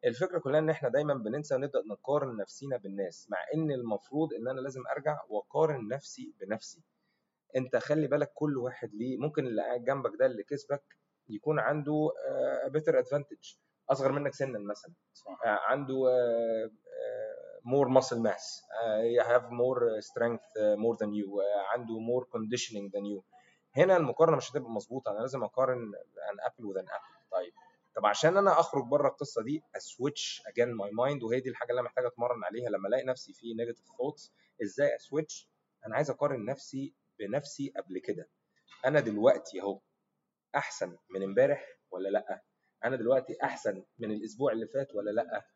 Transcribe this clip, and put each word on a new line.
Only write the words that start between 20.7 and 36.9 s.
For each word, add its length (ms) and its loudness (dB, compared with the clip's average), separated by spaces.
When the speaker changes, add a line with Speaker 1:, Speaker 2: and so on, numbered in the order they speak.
Speaker 1:
more 200 2
than 140 -2
you، 180 -2
آه، 320 0
عنده 220 -4
more 300 0
conditioning 680 -6
than 120 -4
you. 60 -12
هنا 200 8
المقارنة 400 6
مش 160 -4
هتبقى 180 -4
مظبوطة، 420 -6
أنا 60 -4
لازم 260 -4
أقارن 480 -2
an 180 -6
apple 140 -18
with 180 -4
an 40 -12
apple. 440 -12
طيب، 220 -4
طب 100 2
عشان 300 4
أنا 240 8
أخرج 240 2
بره 240 4
القصة 340 -4
دي، 200 -4
أسويتش 720 -6
again 200 2
my 60 -6
mind، 340 0
وهي 160 2
دي 100 -6
الحاجة 200 -6
اللي 100 2
أنا 80 -2
محتاج 160 0
أتمرن 400 -2
عليها 260 -4
لما 180 -2
ألاقي 160 2
نفسي 280 -4
في 220 -16
negative 380 -6
thoughts، 380 -6
إزاي 340 2
أسويتش؟ 540 -6
أنا 100 -4
عايز 140 0
أقارن 340 -2
نفسي 500 -6